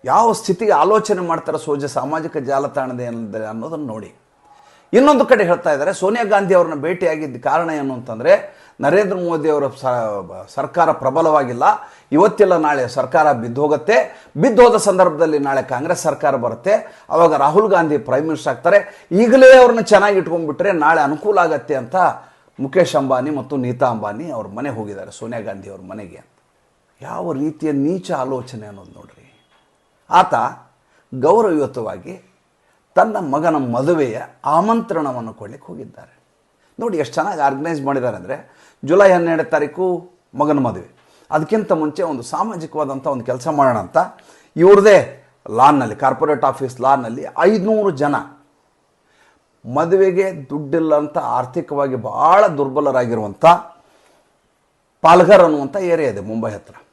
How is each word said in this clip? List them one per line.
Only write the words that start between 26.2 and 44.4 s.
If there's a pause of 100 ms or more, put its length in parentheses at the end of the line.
ಯಾವ
ರೀತಿಯ
ನೀಚ
ಆಲೋಚನೆ
ಅನ್ನೋದು
ನೋಡ್ರಿ. (640)
ಆತ (840)
ಗೌರವಯುತವಾಗಿ (680)
ತನ್ನ
ಮಗನ
ಮದುವೆಯ (240)
ಆಮಂತ್ರಣವನ್ನು
ಕೊಡ್ಲಿಕ್ಕೆ
ಹೋಗಿದ್ದಾರೆ. (580)
ನೋಡಿ
ಎಷ್ಟು
ಚೆನ್ನಾಗಿ
ಆರ್ಗನೈಸ್
ಮಾಡಿದ್ದಾರೆ
ಅಂದ್ರೆ, (340)
ಜುಲೈ
ಹನ್ನೆರಡನೇ
ತಾರೀಕು (260)
ಮಗನ
ಮದುವೆ, (360)
ಅದಕ್ಕಿಂತ
ಮುಂಚೆ
ಒಂದು
ಸಾಮಾಜಿಕವಾದಂಥ
ಒಂದು
ಕೆಲಸ
ಮಾಡೋಣ
ಅಂತ (580)